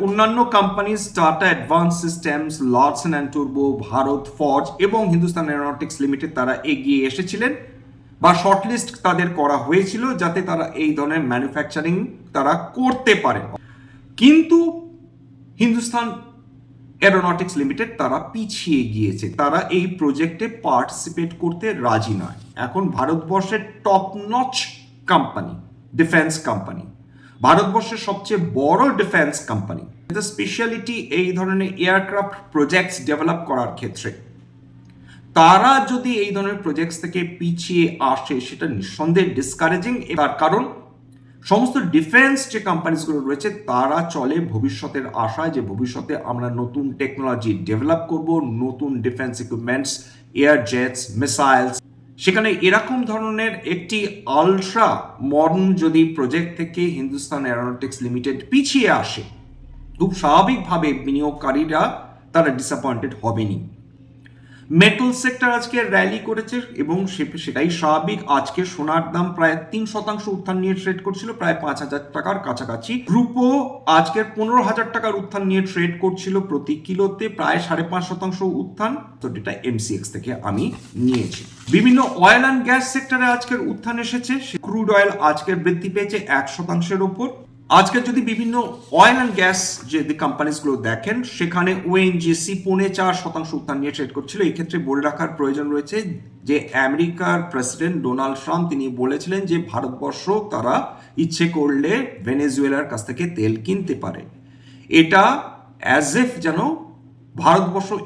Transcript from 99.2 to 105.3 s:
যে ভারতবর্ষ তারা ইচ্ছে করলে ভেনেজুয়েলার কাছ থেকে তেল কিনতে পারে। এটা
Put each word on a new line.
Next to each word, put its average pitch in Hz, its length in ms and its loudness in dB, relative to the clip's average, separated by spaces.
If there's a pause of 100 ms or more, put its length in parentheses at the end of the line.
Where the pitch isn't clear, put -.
যে 170 120 0
ভারতবর্ষ 139 720 -6 (200)
তারা 135 460 -2 (200)
ইচ্ছে 165 320 0
করলে 156 760 0
ভেনেজুয়েলার 139 600 0
কাছ 117 220 -8
থেকে 127 200 -4
তেল 110 380 0
কিনতে 180 300 -2
পারে। 90 280 -8 (640)
এটা 196 540 4 (560)